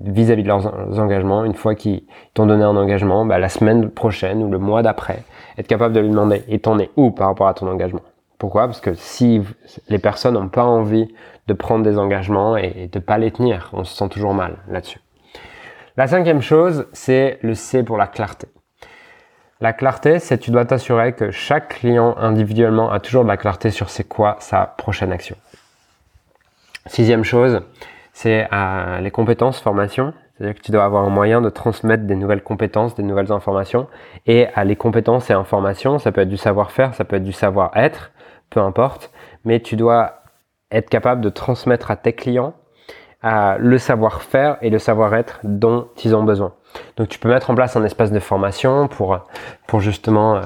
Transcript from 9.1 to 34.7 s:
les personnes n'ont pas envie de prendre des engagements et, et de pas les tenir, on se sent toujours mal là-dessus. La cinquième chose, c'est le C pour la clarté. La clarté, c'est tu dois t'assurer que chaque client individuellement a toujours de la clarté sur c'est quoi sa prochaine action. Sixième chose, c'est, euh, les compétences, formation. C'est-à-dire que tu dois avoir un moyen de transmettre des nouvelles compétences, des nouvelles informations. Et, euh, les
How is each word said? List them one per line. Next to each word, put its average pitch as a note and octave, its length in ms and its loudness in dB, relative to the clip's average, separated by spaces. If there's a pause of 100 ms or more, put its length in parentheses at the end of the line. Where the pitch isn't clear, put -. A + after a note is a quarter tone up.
les G#2+ 80 0
personnes G#2+ 380 0
n'ont G2 120 -2
pas A#2+ 160 0
envie A2+ 480 2 (360)
de - 80 -2
prendre A2+ 280 -2
des G#2 140 2
engagements G2+ 580 0
et, F#2+ 200 -4
et F#2 120 -12
de G2 120 -8
pas G#2+ 180 0
les A2+ 140 0
tenir, A2+ 420 -4
on G2 100 -6
se - 120 -14
sent G2 140 -4
toujours G2+ 260 -4
mal F2 220 -6 (120)
là-dessus. F#2 300 -12 (960)
La C3 100 2
cinquième E3 380 2
chose, D#3 500 2
c'est C3 480 0
le A2+ 140 -2
C B2+ 260 -2
pour A2+ 160 -4
la G2+ 80 0
clarté. - 420 -8 (1120)
La A2+ 140 0
clarté, C3+ 460 2
c'est C3 180 -2
tu A#2+ 140 -6
dois A#2+ 140 4
t'assurer A#2+ 480 0
que G#2 180 -4
chaque - 480 -4
client A#2+ 400 2
individuellement A2 720 2
a G#2 80 -2
toujours B2+ 240 2
de A2+ 40 2
la G2+ 100 2
clarté G#2 340 -2
sur G2+ 180 -8
c'est - 180 -8
quoi G#2 300 0
sa - 300 -2
prochaine - 440 -6
action. F2+ 240 -10 (1500)
Sixième A2+ 380 2
chose, A#2+ 400 2 (500)
c'est, A2 400 0
euh, F#2 460 -4
les F#2+ 100 -6
compétences, A#2+ 500 0
formation. G#2 540 -2 (240)
C'est-à-dire G#2 180 -6
que - 80 -20
tu - 80 -10
dois G#2+ 140 4
avoir G2+ 180 2
un G2+ 60 2
moyen G#2 320 4
de A2+ 80 2
transmettre A2 540 -2
des G2+ 120 -2
nouvelles G2 280 -2
compétences, A2 500 -2
des - 80 -8
nouvelles G2 300 -2
informations. G2+ 560 -2 (400)
Et, A#2 180 6 (100)
euh, G#2 80 2
les G2+ 120 2